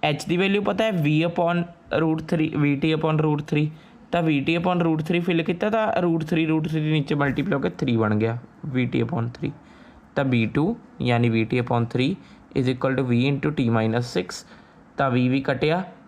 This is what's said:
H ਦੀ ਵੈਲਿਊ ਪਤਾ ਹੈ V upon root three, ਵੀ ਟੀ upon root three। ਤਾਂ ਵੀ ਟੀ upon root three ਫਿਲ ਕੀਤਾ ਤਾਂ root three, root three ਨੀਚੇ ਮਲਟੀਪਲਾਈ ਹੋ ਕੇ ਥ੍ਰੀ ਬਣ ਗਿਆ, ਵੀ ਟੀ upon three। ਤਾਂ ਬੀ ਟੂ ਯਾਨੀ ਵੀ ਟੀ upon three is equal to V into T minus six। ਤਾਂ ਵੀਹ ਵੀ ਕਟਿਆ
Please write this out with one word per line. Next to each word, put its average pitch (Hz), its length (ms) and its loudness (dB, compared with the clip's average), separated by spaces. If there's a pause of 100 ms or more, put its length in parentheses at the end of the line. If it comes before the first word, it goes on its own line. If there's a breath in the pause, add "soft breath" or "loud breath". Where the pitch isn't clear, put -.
(120)
H - 160 -4
ਦੀ 170 100 0
ਵੈਲਿਊ 196 260 2
ਪਤਾ 202 200 0
ਹੈ 220 80 0 (120)
V 151 120 2 (140)
upon 170 340 0 (400)
root 160 200 0 (100)
three, 156 160 0 (120)
ਵੀ 143 140 2
ਟੀ 156 180 0
upon 156 320 0
root 151 260 0
three। 151 160 2 (440 loud breath)
ਤਾਂ 175 120 0
ਵੀ 156 240 2
ਟੀ 165 100 0
upon 175 300 0
root 156 220 0
three 175 160 2
ਫਿਲ 165 180 2
ਕੀਤਾ 175 260 -2
ਤਾਂ 220 160 0 (220)
root 165 240 0
three, 160 200 2
root 156 200 0
three 156 200 0
ਨੀਚੇ 151 240 0
ਮਲਟੀਪਲਾਈ 143 420 0
ਹੋ 135 40 -2
ਕੇ - 160 0
ਥ੍ਰੀ 131 200 0
ਬਣ 107 180 2
ਗਿਆ, 113 220 0 (280)
ਵੀ 127 200 0
ਟੀ 123 180 0
upon 117 340 -4
three। 143 140 -4 (640 loud breath)
ਤਾਂ 143 100 0
ਬੀ 120 200 2 (100)
ਟੂ 190 200 0 (260)
ਯਾਨੀ 120 280 2
ਵੀ 113 160 2
ਟੀ 127 140 -2
upon 120 360 0
three 131 160 2 (480 loud breath)
is 123 120 0
equal 131 280 0
to 143 120 0
V 120 180 4
into 147 300 -2
T 135 40 2 (140)
minus 113 400 0
six। 180 260 -6 (540 loud breath)
ਤਾਂ 139 140 2
ਵੀਹ 127 180 2
ਵੀ 135 120 0
ਕਟਿਆ 151 420 0 (240)